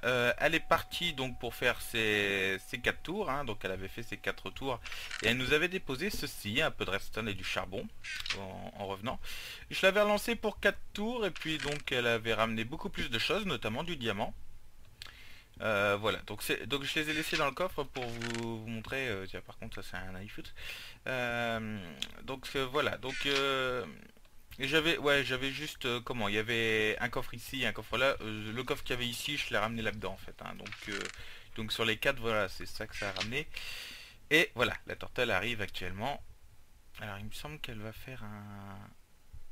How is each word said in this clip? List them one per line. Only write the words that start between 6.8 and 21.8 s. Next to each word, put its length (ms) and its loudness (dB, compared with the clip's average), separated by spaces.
de 60 0
redstone 380 0
et 60 0
du 80 -4
charbon 460 -2
en, 380 -8
en 100 -4
revenant. 320 -2
Je 120 2
l'avais 160 8
relancé 360 4
pour 240 -2
quatre 180 4
tours 340 0
et 60 0
puis 260 -2
donc 320 -2
elle 160 4
avait 280 4
ramené 280 4
beaucoup 280 -4
plus 200 -2
de 80 2
choses, 280 2
notamment 360 0
du 140 -2
diamant. 360 0
Euh, 400 4
voilà, 180 2
donc 240 -6
c'est, 240 0
donc 180 -2
je 160 0
les 100 0
ai 40 0
laissés 220 0
dans 100 4
le 60 2
coffre 300 -2
pour 240 -4
vous, 540 -2
vous 80 -8
montrer. 400 -2
Euh, 180 -2
tiens, 140 -6
par 180 -14
contre, 240 -8
ça 80 -8
c'est 60 -6
un 260 -6
iFoot. 320 -10
Euh, 840 0